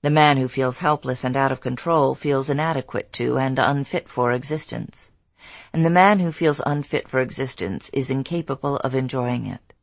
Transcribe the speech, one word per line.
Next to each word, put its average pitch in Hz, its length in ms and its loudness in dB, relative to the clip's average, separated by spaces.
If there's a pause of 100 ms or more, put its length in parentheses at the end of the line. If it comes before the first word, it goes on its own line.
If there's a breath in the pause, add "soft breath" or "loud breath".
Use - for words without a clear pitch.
The 147 100 0
man 147 280 6
who 127 100 0
feels 127 300 -2
helpless 147 440 -2
and 127 140 -2
out 135 160 2
of 131 80 -6
control 135 540 0
feels 135 340 -2
inadequate 147 640 -2
to 123 240 -2
and 131 220 0
unfit 139 500 0
for 123 240 0
existence. - 800 -6 (580 loud breath)
And 160 140 2
the 165 60 4
man 190 280 6
who 170 140 0
feels 151 320 0
unfit 147 440 -2
for 131 120 0
existence 127 720 -4
is 135 200 -2
incapable 139 680 -4
of 131 160 -4
enjoying 123 520 -2
it. - 220 -12 (140)